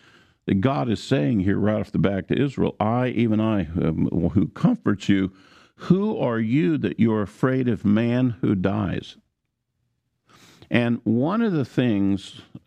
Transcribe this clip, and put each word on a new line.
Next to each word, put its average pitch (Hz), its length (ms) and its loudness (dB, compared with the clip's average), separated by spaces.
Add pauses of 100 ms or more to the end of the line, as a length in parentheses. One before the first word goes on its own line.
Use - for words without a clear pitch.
(460)
that 95 160 2
God 135 260 0
is 104 160 -2
saying 135 380 0
here 98 180 0
right 104 220 0
off - 100 -10
the - 80 -2
back 95 280 -2
to - 140 0
Israel, - 380 -2
"I, 123 300 0
even 110 320 0
I, 107 240 0
um, 80 420 -2 (260)
who 92 140 2
comforts - 640 -2
you, 95 240 2 (420)
who 202 420 0
are 117 220 -2
you 143 380 0
that 110 200 -4
you're 110 240 2
afraid 131 460 -2
of 107 160 -2
man 117 560 2
who 113 160 0
dies?" 95 600 -4 (1500)
And 120 320 0
one 143 380 0
of 226 100 0
the 147 140 0
things 98 760 0 (260)